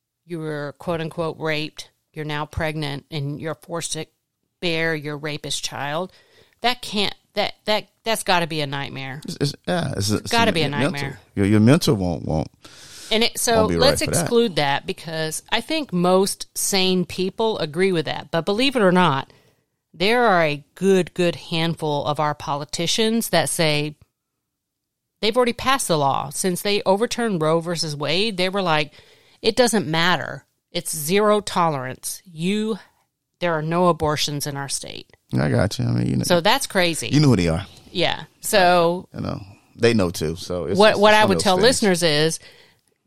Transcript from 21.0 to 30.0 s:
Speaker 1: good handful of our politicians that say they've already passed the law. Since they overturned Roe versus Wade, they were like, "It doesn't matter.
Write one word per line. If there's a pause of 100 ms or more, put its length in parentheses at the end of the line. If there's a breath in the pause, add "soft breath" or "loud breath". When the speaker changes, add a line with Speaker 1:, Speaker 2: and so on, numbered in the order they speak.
Speaker 1:
good
handful
of
our
politicians
that
say (1300)
they've
already
passed
the
law.
Since
they
overturned
Roe
versus
Wade,
they
were
like, (480 soft breath)
"It
doesn't
matter. (240)